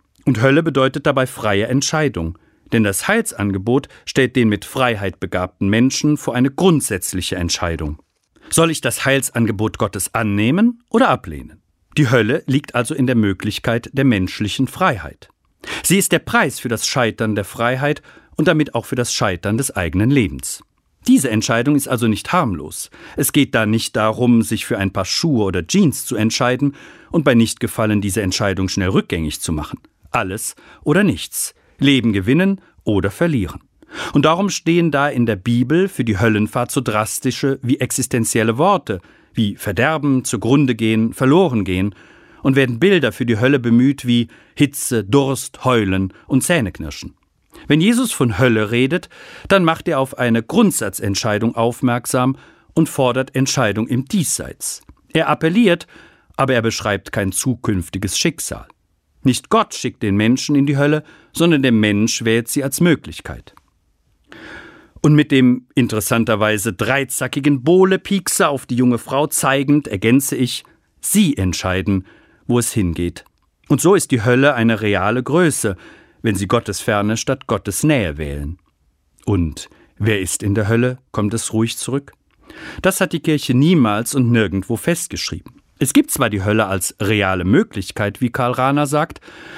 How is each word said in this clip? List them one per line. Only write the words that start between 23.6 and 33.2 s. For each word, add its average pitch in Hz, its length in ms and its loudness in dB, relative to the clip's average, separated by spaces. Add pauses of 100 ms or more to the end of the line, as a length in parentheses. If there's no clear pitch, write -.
nicht 110 300 -2
darum, 113 460 2
sich 107 240 -4
für 110 120 -2
ein 98 140 -2
paar 98 120 -2
Schuhe 127 400 0
oder 90 220 -2
Jeans 185 380 0
zu 123 120 -6
entscheiden 123 580 0 (360)
und 160 140 0
bei 139 100 4
Nichtgefallen 110 640 0
diese 101 220 -2
Entscheidung 95 460 0
schnell 95 220 -2
rückgängig 82 500 -2
zu - 120 -4
machen. 76 260 -6 (320)
Alles 101 440 -6 (280)
oder 175 200 2
nichts. - 520 -2 (240)
Leben 127 340 2
gewinnen 147 480 0 (240)
oder 98 260 0
verlieren. 135 500 -2 (520)